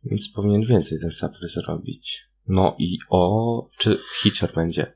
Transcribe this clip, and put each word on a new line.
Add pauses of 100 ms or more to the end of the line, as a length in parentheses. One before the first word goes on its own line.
Więc
powinien
więcej
ten
Saper
zrobić. (160)
No
i (100)
o, (100)
czy (220)
hicior
będzie?